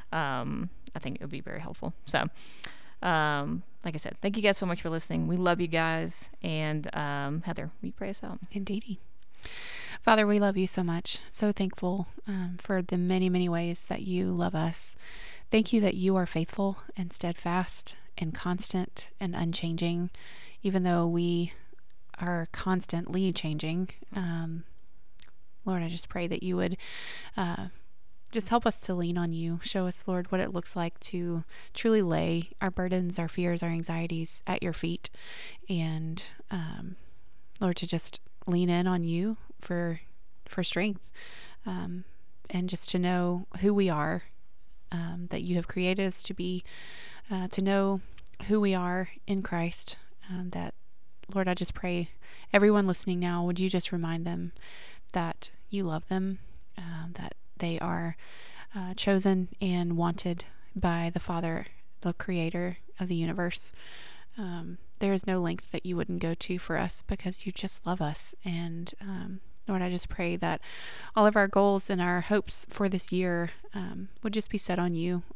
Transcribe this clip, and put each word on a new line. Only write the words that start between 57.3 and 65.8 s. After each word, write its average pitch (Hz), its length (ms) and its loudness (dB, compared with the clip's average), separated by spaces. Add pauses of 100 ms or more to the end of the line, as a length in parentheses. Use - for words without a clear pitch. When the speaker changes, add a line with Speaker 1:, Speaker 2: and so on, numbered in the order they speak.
Speaker 2:
they 165 220 0
are, 170 360 -2 (580)
uh, 185 200 -4
chosen 190 540 4 (120)
and 175 360 2
wanted 170 480 2 (320)
by 170 360 4
the 175 80 0
Father, 165 460 0 (360)
the 175 120 0
creator 175 640 0 (220)
of 185 80 0
the 175 80 2
universe. 175 560 0 (680)
Um, 175 400 -4 (220)
there 196 120 4
is 185 140 2
no 185 140 2
length 175 320 -2
that - 120 -2